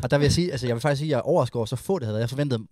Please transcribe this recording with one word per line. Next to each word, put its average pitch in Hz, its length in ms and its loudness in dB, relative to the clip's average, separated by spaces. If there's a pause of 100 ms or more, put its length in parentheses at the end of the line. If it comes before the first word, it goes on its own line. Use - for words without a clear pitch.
Og 127 80 -2
der 143 80 4
vil 147 60 4
jeg 139 80 4
sige, 175 200 0
altså, 123 140 -4
jeg 117 100 0
vil 117 40 -4
faktisk 143 180 0
sige, 156 100 -4
at - 20 0
jeg 139 60 2
er 117 40 2
overrasket 143 360 2
over, 113 100 0
så 123 100 -6
få 196 220 -2
det 123 80 -4
havde 107 80 -2
været. 107 60 0
Jeg 117 100 -2
forventede 131 420 -2